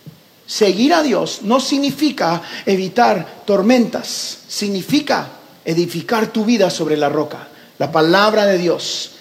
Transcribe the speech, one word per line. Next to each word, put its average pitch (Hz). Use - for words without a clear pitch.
Seguir 214
a 320
Dios 208
no 240
significa 277
evitar 190
tormentas. 208
Significa 202
edificar 170
tu 220
vida 202
sobre 151
la 147
roca, 147
la 156
palabra 196
de 190
Dios, -